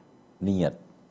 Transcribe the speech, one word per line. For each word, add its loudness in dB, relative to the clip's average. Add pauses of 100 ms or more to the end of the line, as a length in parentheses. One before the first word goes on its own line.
(420)
niat. 0 (360)